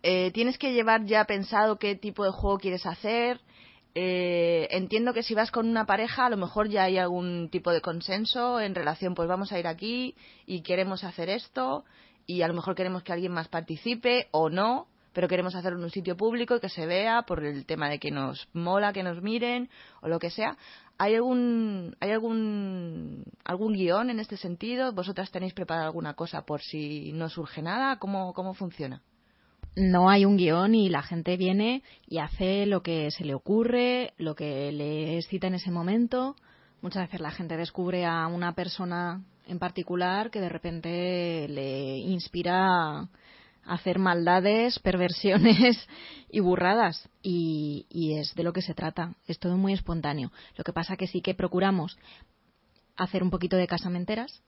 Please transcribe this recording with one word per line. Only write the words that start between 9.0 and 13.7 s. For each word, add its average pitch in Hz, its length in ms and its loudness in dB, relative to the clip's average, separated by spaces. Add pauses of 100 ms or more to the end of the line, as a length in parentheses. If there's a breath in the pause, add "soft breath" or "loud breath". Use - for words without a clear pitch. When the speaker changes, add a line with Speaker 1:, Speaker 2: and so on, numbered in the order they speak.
Speaker 1:
pues 170 140 0
vamos 190 240 -2
a 190 60 -2
ir 170 80 -2
aquí 226 500 -4 (280 loud breath)
y 175 180 -6
queremos 190 420 -2
hacer 175 240 -6
esto, 254 560 -4 (420 soft breath)
y 175 160 0
a 165 60 2
lo 170 60 0
mejor 175 200 -2
queremos 185 280 -2
que 185 100 -8
alguien 180 200 -2
más 165 160 -4
participe 233 840 -2